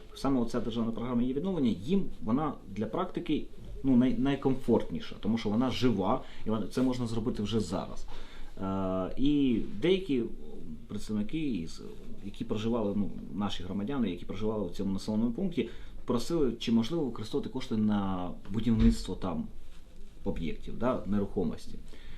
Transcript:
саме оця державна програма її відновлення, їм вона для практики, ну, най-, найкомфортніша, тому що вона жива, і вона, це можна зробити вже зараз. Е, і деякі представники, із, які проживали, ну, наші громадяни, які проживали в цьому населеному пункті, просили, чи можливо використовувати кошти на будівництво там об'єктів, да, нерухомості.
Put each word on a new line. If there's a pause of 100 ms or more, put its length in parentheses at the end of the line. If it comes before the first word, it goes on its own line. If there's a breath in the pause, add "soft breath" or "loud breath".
(140)
саме
оця
державна
програма
її
відновлення, (100)
їм (180)
вона (240)
для
практики, (360)
ну,
най-,
найкомфортніша,
тому
що
вона
жива, (240 loud breath)
і
вона,
це
можна
зробити
вже
зараз. (560 loud breath)
Е,
і (200)
деякі (640)
представники,
із, (420)
які
проживали,
ну, (240)
наші
громадяни,
які
проживали
в
цьому
населеному
пункті, (360 loud breath)
просили,
чи
можливо
використовувати
кошти
на (200)
будівництво
там (800)
об'єктів,
да,
нерухомості. (400 loud breath)